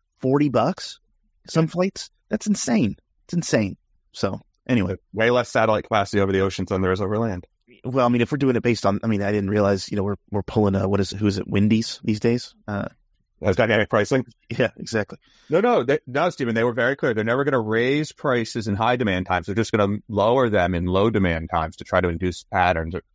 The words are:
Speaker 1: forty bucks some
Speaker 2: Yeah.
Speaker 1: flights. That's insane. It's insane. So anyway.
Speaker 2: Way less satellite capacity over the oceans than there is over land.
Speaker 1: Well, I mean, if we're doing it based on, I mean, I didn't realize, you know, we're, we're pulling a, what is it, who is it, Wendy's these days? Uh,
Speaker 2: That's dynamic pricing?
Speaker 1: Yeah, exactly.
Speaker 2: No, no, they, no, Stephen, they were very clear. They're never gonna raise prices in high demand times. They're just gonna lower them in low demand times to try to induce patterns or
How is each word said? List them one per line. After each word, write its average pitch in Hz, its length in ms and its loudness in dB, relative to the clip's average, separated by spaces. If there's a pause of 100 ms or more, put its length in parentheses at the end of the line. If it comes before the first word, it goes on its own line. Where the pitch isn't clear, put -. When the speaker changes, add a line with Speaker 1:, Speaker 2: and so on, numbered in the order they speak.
(180)
Speaker 1:
forty 143 320 2
bucks 123 500 -2 (480)
some 165 160 2
Speaker 2:
Yeah. 156 60 -2
Speaker 1:
flights. 185 400 -4 (180)
That's - 180 -4
insane. 202 500 0 (280)
It's - 100 -20
insane. 120 440 -2 (340)
So 98 300 -6 (260)
anyway. 98 280 0 (180)
Speaker 2:
Way 110 160 2
less 123 180 2
satellite 110 360 2
capacity 104 360 0
over 98 120 2
the 95 80 4
oceans 95 280 -2
than 95 140 -2
there 92 100 2
is 95 80 -2
over 101 180 -2
land. 104 280 -4 (380)
Speaker 1:
Well, 127 200 0
I 120 60 4
mean, 120 100 4
if 117 120 0
we're 147 60 0
doing 131 180 2
it 117 60 -2
based 120 220 0
on, 98 180 0
I 117 40 -4
mean, 107 160 0
I 101 80 -2
didn't 101 200 0
realize, 101 400 2
you 107 60 -4
know, 101 60 -2
we're, 101 140 -4 (140)
we're 104 120 -2
pulling 101 320 2
a, 98 140 0
what 98 120 0
is 98 120 -2
it, 95 40 -10
who 104 100 0
is 98 120 0
it, - 100 -6
Wendy's 107 540 2
these 107 160 -2
days? 120 360 -2 (120)
Uh, 101 220 -6 (520)
Speaker 2:
That's 92 160 2
dynamic 110 320 2
pricing? 117 380 0 (240)
Speaker 1:
Yeah, 113 260 -2
exactly. - 420 -6 (300)
Speaker 2:
No, 160 120 2
no, 220 240 2
they, 139 220 0
no, 143 240 -2
Stephen, 117 260 -2
they 113 80 2
were 123 80 2
very 127 240 0
clear. 135 180 0
They're 107 100 -2
never 123 200 0
gonna 135 160 0
raise 120 500 0
prices 120 580 -4
in 101 60 0
high 113 220 0
demand 95 300 0
times. 90 200 -2
They're 101 80 -4
just 107 160 -2
gonna 104 280 2 (100)
lower 113 420 2
them 90 240 2
in 87 120 0
low 92 220 4
demand 90 420 0
times 80 260 -4
to - 80 -14
try 92 160 0
to 92 80 2
induce 87 360 -4
patterns 87 520 0
or 85 60 -8 (120)